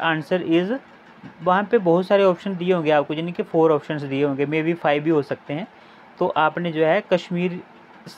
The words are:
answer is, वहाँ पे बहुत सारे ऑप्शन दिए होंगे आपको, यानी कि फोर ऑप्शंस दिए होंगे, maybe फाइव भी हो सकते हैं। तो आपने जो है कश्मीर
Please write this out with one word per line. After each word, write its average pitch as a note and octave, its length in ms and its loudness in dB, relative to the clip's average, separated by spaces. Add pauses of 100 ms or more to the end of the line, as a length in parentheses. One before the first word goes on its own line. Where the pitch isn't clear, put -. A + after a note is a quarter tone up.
(120)
answer D#3+ 300 -2 (180)
is, G3+ 160 -2 (640)
वहाँ F#3 280 2
पे A#3 80 4
बहुत F3+ 280 2
सारे G3+ 180 4
ऑप्शन F#3 320 0
दिए F3 160 0
होंगे D#3+ 180 0
आपको, D3+ 240 2
यानी E3+ 180 -4
कि G3 100 -6
फोर D#3+ 300 2
ऑप्शंस D3 300 -2
दिए C#3 220 -2
होंगे, C#3+ 220 -2
maybe D#3+ 360 -2
फाइव D3 200 0
भी D#3+ 80 0
हो D3+ 120 2 (100)
सकते - 220 -8
हैं। F3 120 -8 (520)
तो F3+ 140 0 (140)
आपने E3+ 260 -4
जो D#3 120 0
है E3+ 180 2 (100)
कश्मीर F3 480 -2 (580)